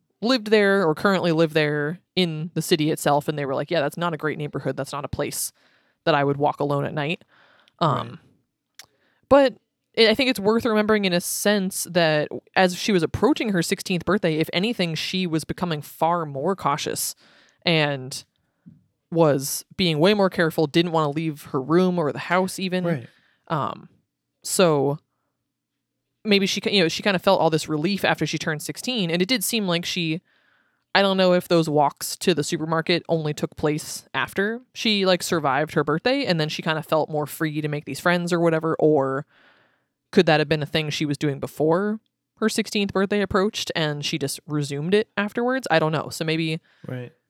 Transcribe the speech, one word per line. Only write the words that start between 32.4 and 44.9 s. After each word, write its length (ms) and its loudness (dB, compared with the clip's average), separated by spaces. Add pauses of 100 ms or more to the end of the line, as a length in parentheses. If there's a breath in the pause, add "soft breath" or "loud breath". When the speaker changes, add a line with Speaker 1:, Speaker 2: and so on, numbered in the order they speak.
Speaker 1:
supermarket 640 -2
only 260 -2
took 220 -6
place 580 -4
after 480 -4 (120)
she, 320 0
like, 180 4
survived 520 0
her 80 2
birthday, 420 0
and 140 0
then 100 -2
she 120 -6
kinda 220 -2
felt 260 0
more 180 -2
free 340 -4
to 60 -4
make 180 -6
these 140 -10
friends 340 0
or 60 2
whatever, 400 0
or 460 2 (840 soft breath)
could 140 4
that 140 4
have 100 0
been 140 0
a 40 -2
thing 220 -2
she 160 -4
was 120 -2
doing 220 -2
before 600 0 (380)
her 120 0
sixteenth 440 -2
birthday 280 0
approached 540 0
and 300 -2
she 120 -2
just 300 -4
resumed 460 -2